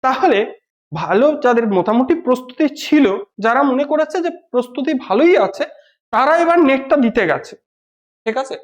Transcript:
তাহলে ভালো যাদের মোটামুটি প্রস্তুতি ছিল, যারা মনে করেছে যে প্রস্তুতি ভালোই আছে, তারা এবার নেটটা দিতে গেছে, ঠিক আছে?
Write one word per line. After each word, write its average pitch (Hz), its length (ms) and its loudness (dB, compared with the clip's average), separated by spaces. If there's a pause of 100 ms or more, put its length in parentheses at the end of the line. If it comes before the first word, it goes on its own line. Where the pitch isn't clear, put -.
তাহলে 262 340 2 (540)
ভালো 180 340 0 (160)
যাদের 233 220 2 (120)
মোটামুটি 233 360 0 (120)
প্রস্তুতি 254 400 -2 (180)
ছিল, 302 220 4 (400)
যারা 240 160 2 (100)
মনে 269 200 0
করেছে 302 340 -2
যে 339 40 -2 (220)
প্রস্তুতি 254 400 -4 (140)
ভালোই 311 300 4 (120)
আছে, - 160 -8 (500)
তারা 269 200 2 (100)
এবার 339 160 2 (100)
নেটটা 269 260 0 (100)
দিতে 226 260 0
গেছে, - 220 -6 (720)
ঠিক 220 180 -4
আছে? 208 200 -10